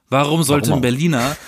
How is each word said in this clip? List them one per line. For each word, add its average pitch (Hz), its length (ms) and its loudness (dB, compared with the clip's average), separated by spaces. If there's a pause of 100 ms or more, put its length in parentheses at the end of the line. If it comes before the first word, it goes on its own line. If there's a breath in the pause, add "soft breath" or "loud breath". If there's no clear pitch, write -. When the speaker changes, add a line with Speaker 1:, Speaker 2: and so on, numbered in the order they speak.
Speaker 1:
Warum 147 360 0
sollte 143 260 0
Speaker 2:
Warum 147 100 0
Speaker 1:
ein - 0 -
Speaker 2:
auch? - 40 -2
Speaker 1:
Berliner, 135 540 0 (100)